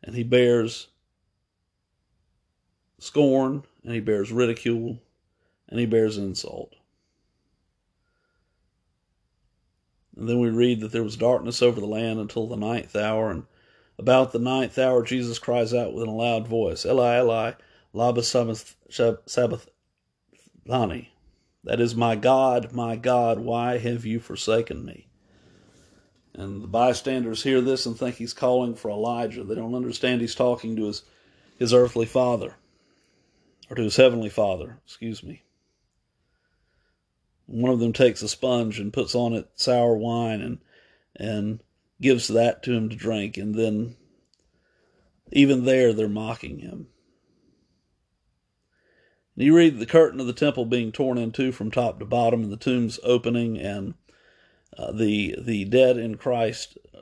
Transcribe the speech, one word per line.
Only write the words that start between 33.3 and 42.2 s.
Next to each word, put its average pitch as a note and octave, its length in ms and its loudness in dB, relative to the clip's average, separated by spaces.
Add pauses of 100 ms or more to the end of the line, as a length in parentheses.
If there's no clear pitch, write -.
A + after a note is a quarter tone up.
or A#2 60 -12
to A#2 80 0
his G#2+ 140 -2
heavenly A#2+ 320 0
father, G#2 560 -6
excuse - 380 -12
me. - 200 -20 (2000)
And A2+ 120 -6
one B2+ 120 2
of A#2+ 60 2
them A#2 120 2
takes A#2+ 300 4
a G#2+ 80 -6
sponge A#2+ 500 -2
and G#2 140 -6
puts B2+ 200 -4
on A#2+ 200 0
it A2 220 -6
sour A#2+ 420 2
wine A2+ 420 -2
and, A#2+ 200 -8 (580)
and G#2+ 440 -4 (380)
gives B2 300 4